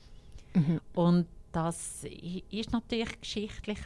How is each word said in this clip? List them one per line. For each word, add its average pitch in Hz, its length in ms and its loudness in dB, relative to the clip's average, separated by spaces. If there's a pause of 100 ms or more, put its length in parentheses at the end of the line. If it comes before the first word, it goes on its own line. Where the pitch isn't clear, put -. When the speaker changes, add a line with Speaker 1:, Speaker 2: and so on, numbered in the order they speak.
(520)
Speaker 1:
Mhm. 160 280 4 (120)
Speaker 2:
Und 175 340 6 (260)
das - 520 -2
i-, - 460 -10
ist 220 200 -4
natürlich 226 480 0
geschichtlich - 680 -6